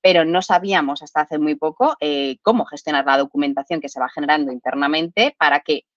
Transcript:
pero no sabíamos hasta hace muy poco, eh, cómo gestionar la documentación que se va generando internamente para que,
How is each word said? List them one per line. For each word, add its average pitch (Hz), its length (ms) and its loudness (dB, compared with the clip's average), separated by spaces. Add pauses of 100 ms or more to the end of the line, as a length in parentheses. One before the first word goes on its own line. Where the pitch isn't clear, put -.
pero 175 240 6
no 180 160 0
sabíamos 175 600 -2
hasta 151 200 -4
hace 151 160 -4
muy 151 160 0
poco, 160 460 0
eh, 139 420 -2
cómo 220 240 2
gestionar 143 400 -4
la 139 120 4
documentación 143 640 -2
que 143 80 -12
se 131 120 -12
va 127 100 -2
generando 147 420 0
internamente 151 880 -2
para 143 220 2
que, - 240 -4 (120)